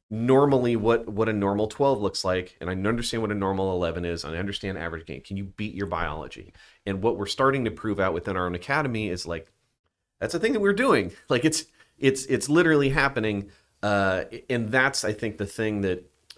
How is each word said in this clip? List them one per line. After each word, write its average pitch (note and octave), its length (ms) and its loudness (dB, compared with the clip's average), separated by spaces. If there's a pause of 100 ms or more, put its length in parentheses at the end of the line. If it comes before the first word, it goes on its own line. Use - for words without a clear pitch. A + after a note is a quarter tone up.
(100)
normally B2 640 4
what, A#2 300 2
what G#2+ 220 0
a A2 40 0
normal G2+ 340 2
twelve C3+ 340 0
looks G2 240 -2
like, F#2 340 -2
and F2+ 120 -6
I - 20 -2
understand A2+ 500 -2
what G#2 80 -2
a G#2 40 -2
normal F#2+ 380 0
eleven F2 340 -2
is, E2 180 -4
and D#2 100 -8
I E2+ 40 -4
understand G2 400 -6
average D#2+ 260 -8
gain. C2+ 160 -12
Can - 160 -10
you G2 80 -6
beat G#2 300 -8
your G2 120 -4
biology? E2 680 -6 (320)
And F#2+ 160 -4
what A2+ 160 2
we're G2+ 80 -4
starting C3+ 400 0
to G#2+ 40 0
prove G2+ 300 -4
out F#2+ 140 2
within F#2 200 -4
our F2+ 120 0
own F2 80 -4
academy A2+ 560 -2
is, F2+ 160 -6
like, E2+ 260 -10 (680)
that's - 140 -4
a E3 40 -2
thing A3+ 160 0
that G#3+ 60 0
we're G3+ 120 4
doing. F3+ 400 2 (160)
Like, B2 160 2
it's, D#3 220 2 (320)
it's, C3+ 280 2
it's C3 220 0
literally D#3 400 6
happening, A#2+ 640 0 (320)
uh, G2 420 2 (240)
and A#2 220 -2
that's, C3 340 2
I G#2+ 80 0
think, A2 240 -6
the G2+ 100 -4
thing G#2+ 360 -2
that, F#2 280 -2 (280)